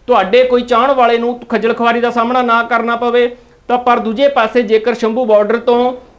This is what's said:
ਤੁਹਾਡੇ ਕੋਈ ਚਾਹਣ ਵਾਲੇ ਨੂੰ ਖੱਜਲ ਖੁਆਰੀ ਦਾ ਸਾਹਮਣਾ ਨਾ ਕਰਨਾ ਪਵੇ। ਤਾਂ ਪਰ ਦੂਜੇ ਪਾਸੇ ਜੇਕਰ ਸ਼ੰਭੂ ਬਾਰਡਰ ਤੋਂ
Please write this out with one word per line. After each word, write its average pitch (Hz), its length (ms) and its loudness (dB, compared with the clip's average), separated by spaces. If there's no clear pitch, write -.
ਤੁਹਾਡੇ 226 360 2
ਕੋਈ 247 180 0
ਚਾਹਣ 240 300 0
ਵਾਲੇ 233 260 2
ਨੂੰ 240 200 -4
ਖੱਜਲ 226 260 -2
ਖੁਆਰੀ 233 260 0
ਦਾ 240 100 0
ਸਾਹਮਣਾ 240 320 -2
ਨਾ 233 220 0
ਕਰਨਾ 233 320 -2
ਪਵੇ। 240 320 0
ਤਾਂ 247 100 0
ਪਰ 240 200 2
ਦੂਜੇ 226 320 0
ਪਾਸੇ 240 340 0
ਜੇਕਰ 220 300 0
ਸ਼ੰਭੂ 226 300 -2
ਬਾਰਡਰ 214 340 2
ਤੋਂ 240 340 0